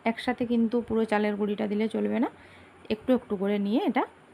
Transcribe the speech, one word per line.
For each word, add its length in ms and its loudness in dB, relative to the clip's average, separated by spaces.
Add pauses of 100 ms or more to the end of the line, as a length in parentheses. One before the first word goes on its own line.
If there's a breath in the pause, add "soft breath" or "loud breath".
একসাথে 420 -2
কিন্তু 340 2
পুরো 240 0
চালের 320 0
গুঁড়িটা 300 -2
দিলে 220 0
চলবে 320 -2
না, 80 2 (640 loud breath)
একটু 240 -2
একটু 220 -2
করে 220 0
নিয়ে 280 0
এটা 160 2 (320)